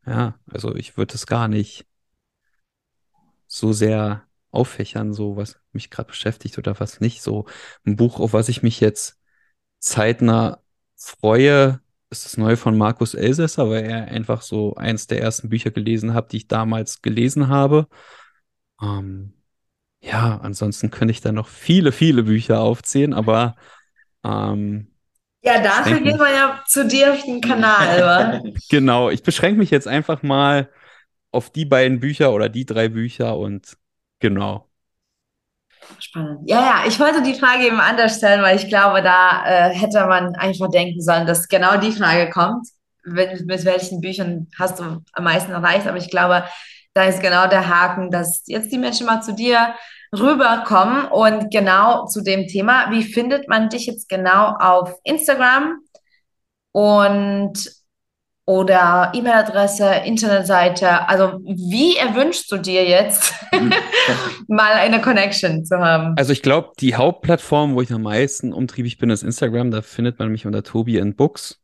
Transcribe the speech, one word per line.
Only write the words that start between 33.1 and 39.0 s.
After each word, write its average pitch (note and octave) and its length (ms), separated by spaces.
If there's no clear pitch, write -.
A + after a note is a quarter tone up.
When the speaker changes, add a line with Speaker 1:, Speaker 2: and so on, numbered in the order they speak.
Speaker 1:
und G2+ 380
genau. G2+ 500
Speaker 2:
Spannend. D3+ 500
Ja, A3+ 120
ja, B3 260
ich - 120
wollte D4+ 240
die C4 120
Frage B3+ 300
eben A3+ 140
anders A3 380
stellen, G3+ 240
weil F#3+ 160
ich G3 100
glaube, G3 340